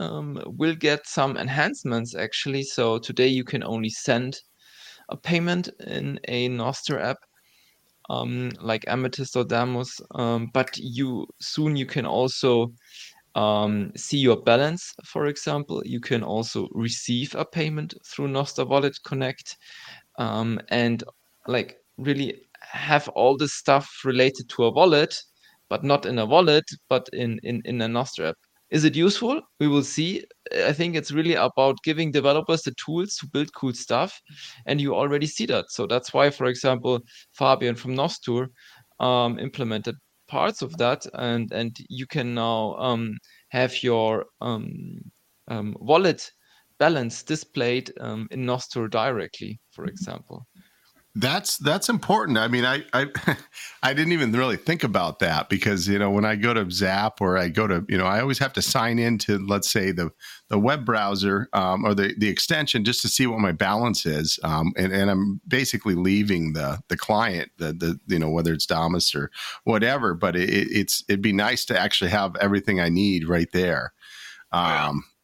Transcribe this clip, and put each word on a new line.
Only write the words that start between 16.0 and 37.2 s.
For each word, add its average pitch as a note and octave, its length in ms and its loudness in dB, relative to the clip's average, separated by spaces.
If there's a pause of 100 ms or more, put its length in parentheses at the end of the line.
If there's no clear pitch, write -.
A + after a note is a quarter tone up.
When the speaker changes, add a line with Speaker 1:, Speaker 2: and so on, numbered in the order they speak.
Speaker 1:
can A#2 220 0
also A2 500 -4
receive A#2+ 640 -4
a D#3+ 120 -4
payment D#3 480 -4 (120)
through C#3+ 220 -6
Nostr C3+ 400 -2
Wallet C#3 360 4
Connect, C3+ 520 -6 (640)
um, A2+ 500 -2
and, A#2 340 0 (440)
like, A#2+ 320 -2 (180)
really C#3 460 -4 (180)
have D3+ 480 0
all B2+ 280 4
the D3 120 -2
stuff C#3 420 2 (140)
related C3 460 2
to - 140 2
a A#2 60 6
wallet, D3+ 480 4 (520)
but - 120 -2
not C#3+ 220 2
in A#2+ 140 -2
a A2 80 0
wallet, D3+ 380 6 (240)
but C3 260 0
in, A#2 280 -4
in, A#2+ 220 -6
in A#2+ 160 -4
a A2 80 -2
Nostr A#2 400 -4
app. E2 80 -4 (320)
Is D3+ 160 2
it D#3 120 4
useful? A3+ 440 2 (200)
We D3+ 80 2
will C#3+ 140 4
see. D#3+ 420 -4 (420)
I C#3 60 4
think E3+ 240 -2
it's D3 160 -4
really D#3+ 220 2
about C3+ 500 2
giving D#3+ 260 0
developers D3 520 2
the B2+ 200 -6
tools F3 340 -4
to D3+ 100 -12
build C#3+ 280 -4
cool C3 180 -2
stuff, C3 480 -2 (460)
and D3 140 0
you C#3 140 0
already C#3+ 320 2
see A3 200 -4
that. A2+ 240 0
So A2+ 160 -4
that's A#2+ 260 -2
why, C#3+ 180 6
for C3 160 -4
example, B2+ 540 0 (320)